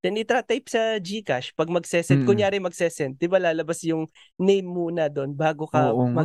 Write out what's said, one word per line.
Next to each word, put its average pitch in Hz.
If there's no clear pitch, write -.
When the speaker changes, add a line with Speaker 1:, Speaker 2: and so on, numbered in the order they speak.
Speaker 1:
then 196
itra-type 233
sa 220
Gcash. 180
Pag 160
magsesend, 170
Speaker 2:
Mm. 123
Speaker 1:
kunyari 202
magsesend, 170
di 170
ba 190
lalabas 165
yung 160
name 190
muna 175
doon 143
bago 156
ka 151
Speaker 2:
Oo 120
nga, 123
no? 120